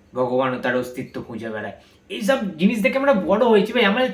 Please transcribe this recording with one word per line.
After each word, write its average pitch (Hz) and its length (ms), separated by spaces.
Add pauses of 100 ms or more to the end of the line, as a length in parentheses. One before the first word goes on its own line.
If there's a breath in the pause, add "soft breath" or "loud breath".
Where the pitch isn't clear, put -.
(120)
ভগবানও 127 520
তার 123 120
অস্তিত্ব 123 400 (100)
খুঁজে 113 280
বেড়ায়। 107 220 (340 soft breath)
এইসব 247 280 (220)
জিনিস 220 240
দেখে 262 180
আমরা 277 120 (140)
বড় 202 140 (100)
হয়েছি 202 200
ভাই, 240 120
আমাদের 247 300